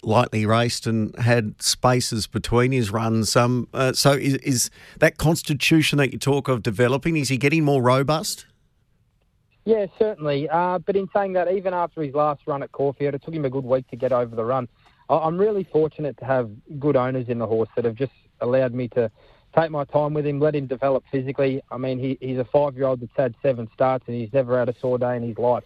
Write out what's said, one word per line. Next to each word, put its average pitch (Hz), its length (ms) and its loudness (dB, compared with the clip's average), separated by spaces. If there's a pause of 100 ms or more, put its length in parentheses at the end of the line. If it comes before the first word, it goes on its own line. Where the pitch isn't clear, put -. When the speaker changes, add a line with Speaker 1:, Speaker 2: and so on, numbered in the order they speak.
Speaker 1:
lightly 110 420 2
raced 117 400 0
and 110 320 -2
had 120 440 0
spaces 123 680 0
between 120 460 0
his 120 180 0
runs. 113 440 0
Um, 123 380 2
uh, 127 200 0
so 143 180 4
is, 139 240 0
is 131 340 -2 (300)
that 160 180 2
constitution 156 800 2
that 135 140 2
you - 80 -10
talk 135 300 0
of 123 120 0
developing, 123 540 0
is 139 140 -2
he 135 80 0
getting 143 260 2
more 143 180 4
robust? 135 640 0 (1160)
Speaker 2:
Yeah, 214 220 2 (120)
certainly. 151 520 -2
Uh, 180 300 0
but 185 180 -4
in 196 160 -2
saying 196 200 0
that, 175 160 2
even 185 240 -2
after 170 280 -4
his 139 120 -6
last 147 320 0
run 139 160 -4
at - 120 -12
Caulfield, 139 400 -2
it 139 100 -8
took 160 100 -10
him 156 120 -4
a 131 40 -2
good 131 160 -4
week 131 260 0
to - 40 -12
get 123 160 -2
over 123 240 0
the 113 80 -2
run. 123 240 -2 (420)
I, 143 100 4
I'm 160 180 0
really 202 260 0
fortunate 151 540 -2
to - 80 -14
have 127 240 0 (280)
good 139 200 2
owners 127 320 -2
in 117 100 -2
the 113 80 -2
horse 110 300 0
that 120 80 -2
have 113 100 0
just 131 180 -6 (280)
allowed 123 320 2
me 123 160 -4
to 113 200 0 (460)
take 160 160 2
my 147 120 -2
time 147 300 0
with 151 120 -2
him, 143 140 -2
let 151 160 2
him 139 120 -4
develop 131 440 0
physically. 135 500 -2 (100)
I 120 60 -8
mean, 131 200 -4
he, 131 240 -4
he's 131 160 -4
a 127 80 -2
five-year-old 131 560 0
that's 120 160 -12
had 127 240 0
seven 120 320 0
starts 131 340 0
and 120 80 -6
he's 113 160 -6
never 127 260 2
had 120 120 0
a 120 100 -6
sore 127 200 0
day 123 180 0
in 117 60 -4
his 117 160 -6
life. 120 260 2